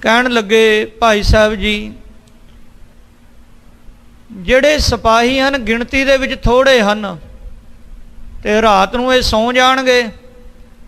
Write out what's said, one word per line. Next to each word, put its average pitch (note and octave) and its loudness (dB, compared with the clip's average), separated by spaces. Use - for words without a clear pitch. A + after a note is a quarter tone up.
ਕਹਿਣ B3 0
ਲੱਗੇ, A3 0
"ਭਾਈ G#3+ 2
ਸਾਹਿਬ G#3+ 4
ਜੀ, G#3 -6
ਜਿਹੜੇ B3+ 0
ਸਿਪਾਹੀ A#3+ 0
ਹਨ, C#4 -2
ਗਿਣਤੀ A#3+ -4
ਦੇ C4+ 2
ਵਿੱਚ C4 -4
ਥੋੜ੍ਹੇ B3+ 2
ਹਨ, G3+ -4
ਤੇ G#3+ 0
ਰਾਤ G3 2
ਨੂੰ B3+ 0
ਇਹ B3+ 2
ਸੌਂ A#3 0
ਜਾਣਗੇ, B3+ 2